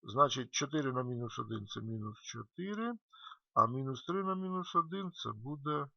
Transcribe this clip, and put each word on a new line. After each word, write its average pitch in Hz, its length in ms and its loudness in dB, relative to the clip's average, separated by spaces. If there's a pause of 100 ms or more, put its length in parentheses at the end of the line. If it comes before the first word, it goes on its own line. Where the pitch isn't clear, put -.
Значить, 131 480 4
чотири 143 420 2
на 127 100 2
мінус 120 360 -4
один 110 280 -4
це - 140 -6
мінус 110 400 -4
чотири, 208 720 -4 (600)
а 113 140 8
мінус 131 380 -2
три 190 180 0
на 190 120 2
мінус 185 400 -2
один 175 360 2
це - 200 -6
буде 143 640 -2